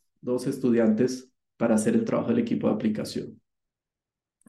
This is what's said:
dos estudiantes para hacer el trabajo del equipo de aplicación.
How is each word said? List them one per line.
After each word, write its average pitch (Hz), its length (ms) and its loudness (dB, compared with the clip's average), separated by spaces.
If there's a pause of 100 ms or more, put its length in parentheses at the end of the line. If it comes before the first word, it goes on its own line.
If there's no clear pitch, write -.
(200)
dos 123 280 -4
estudiantes 117 840 2 (280)
para 117 160 2
hacer 107 200 2
el - 100 2
trabajo - 240 -2
del 117 100 2
equipo - 300 0
de - 60 2
aplicación. - 680 -6 (1080)